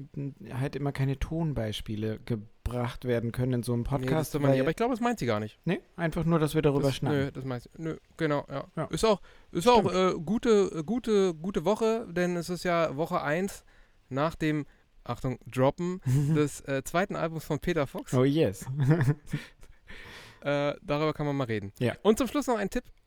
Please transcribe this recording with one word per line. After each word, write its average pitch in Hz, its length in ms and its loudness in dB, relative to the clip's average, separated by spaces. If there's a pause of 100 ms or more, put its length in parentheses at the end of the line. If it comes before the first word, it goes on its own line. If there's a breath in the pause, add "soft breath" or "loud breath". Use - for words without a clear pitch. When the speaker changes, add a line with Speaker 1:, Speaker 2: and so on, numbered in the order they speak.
(520)
Speaker 1:
halt 135 240 -4
immer 139 160 -2
keine 135 260 0
Tonbeispiele 110 1080 -4
gebracht 123 800 -6
werden 117 260 0
können 127 220 -2
in 120 80 0
so 120 100 -2
einem 120 100 0
Speaker 2:
Nee, 113 60 -4
das 139 120 0
Speaker 1:
Podcast, 143 320 0
Speaker 2:
tut 147 100 -2
man 139 80 6
nicht, 135 80 6
Speaker 1:
weil 131 60 4
Speaker 2:
aber 156 60 2
ich 165 60 0
glaube, 240 160 0
das 220 80 -2
meint 240 180 0
sie - 80 -4
gar 107 140 2
nicht. 107 240 -8
Speaker 1:
Nee, 190 160 0 (160)
einfach 165 280 -2
nur, 165 140 4
dass 151 160 2
wir 156 80 2
darüber 147 260 4
Speaker 2:
Das, 131 80 0
Speaker 1:
schnacken. 147 220 0
Speaker 2:
nö, 139 140 -2
das 131 120 -10
meint 123 180 -6
sie. - 160 -20
Nö, 160 180 -6 (220)
genau, 147 320 0
ja. 139 160 -8 (100)
Speaker 1:
Ja. 156 80 -2
Speaker 2:
Ist - 200 -2
auch, 214 160 4 (300 soft breath)
ist 170 160 -2
auch, 240 140 8 (100)
Speaker 1:
Stimmt. 175 40 0
Speaker 2:
äh, 185 260 2
gute, 196 640 2
gute, 202 500 2
gute 170 300 -4
Woche, 220 460 0
denn 175 260 0
es 170 140 -6
ist 175 140 -6
ja 170 320 2
Woche 165 260 -2
eins 151 420 -2 (460 soft breath)
nach 147 260 0
dem, 151 300 -2 (360 soft breath)
Achtung, 123 440 -4
Droppen 143 580 0
Speaker 1:
<laughs> 139 320 2
Speaker 2:
des, 151 260 0
äh, 135 220 -4
zweiten 175 320 0
Albums 160 280 -4
von 151 140 -2
Peter 160 300 0
Fox. - 260 -6
Speaker 1:
Oh 127 100 6
yes. 139 460 2
<laughs> 135 60 -6 (1700 loud breath)
Speaker 2:
Äh, 143 400 0
darüber 151 300 0
kann 147 140 -4
man 143 80 0
mal 139 100 0
reden. 104 360 -4
Speaker 1:
Ja. 120 220 2
Speaker 2:
Und 214 160 6
zum 247 100 0
Schluss 294 180 -2
noch 240 120 0
ein 202 120 -4
Tipp: - 140 -4 (220)